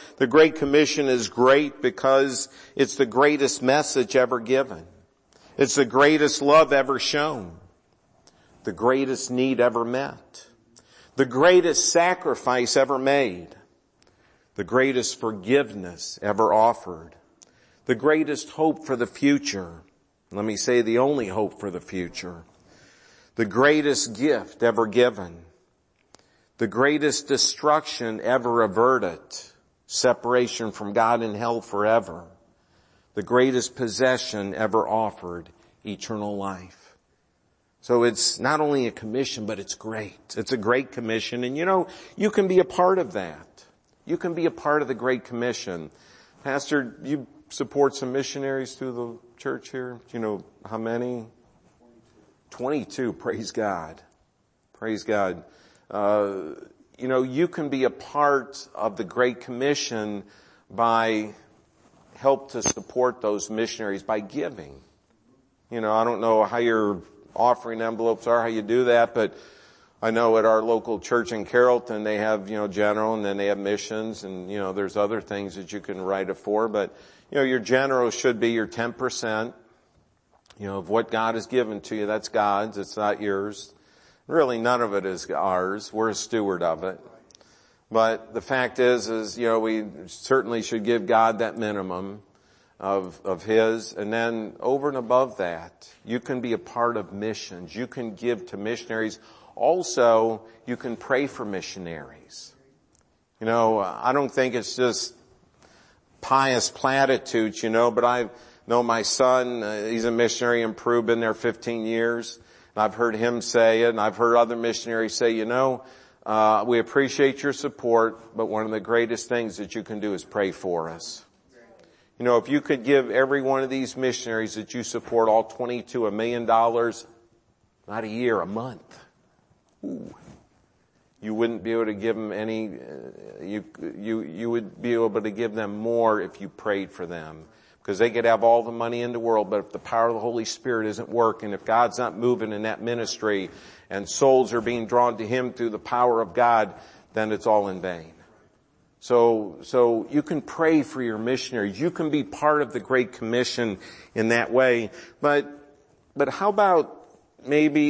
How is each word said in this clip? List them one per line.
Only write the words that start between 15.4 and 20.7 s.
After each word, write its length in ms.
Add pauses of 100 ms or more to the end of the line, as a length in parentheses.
ever 320
offered. 600 (720)
The 100
greatest 560
hope 340
for 120
the 100
future. 760 (500)
Let 120
me 120
say 260